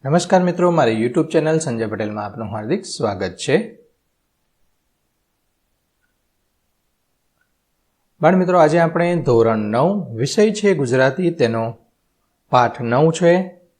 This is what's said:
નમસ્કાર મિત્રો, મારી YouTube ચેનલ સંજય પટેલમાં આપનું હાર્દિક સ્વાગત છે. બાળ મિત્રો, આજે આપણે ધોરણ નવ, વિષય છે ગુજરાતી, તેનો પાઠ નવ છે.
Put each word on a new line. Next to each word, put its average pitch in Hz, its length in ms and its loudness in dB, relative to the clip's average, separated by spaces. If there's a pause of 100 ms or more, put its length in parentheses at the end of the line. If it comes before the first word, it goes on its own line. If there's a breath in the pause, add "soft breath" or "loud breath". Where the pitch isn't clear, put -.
નમસ્કાર 180 380 2
મિત્રો, 175 280 0
મારી 113 320 2
YouTube 156 280 -2
ચેનલ 160 280 0
સંજય 113 260 -4
પટેલમાં 107 400 -6
આપનું 107 240 -10
હાર્દિક 117 360 -6
સ્વાગત 98 500 -6
છે. - 440 -2 (4000)
બાળ 165 140 4
મિત્રો, 180 220 2
આજે 160 220 4
આપણે 170 360 0
ધોરણ 113 420 2
નવ, 123 580 -2
વિષય 208 360 0
છે 202 220 0
ગુજરાતી, 135 580 0
તેનો 113 460 -2 (720)
પાઠ 120 320 2
નવ 131 300 2
છે. 180 500 0 (180)